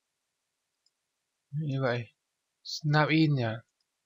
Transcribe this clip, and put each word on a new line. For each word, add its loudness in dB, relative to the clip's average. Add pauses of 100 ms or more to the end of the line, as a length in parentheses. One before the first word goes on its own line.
(1500)
Như -4
vậy. -2 (600)
Snap 0
in 4
nhỉ? -2 (640)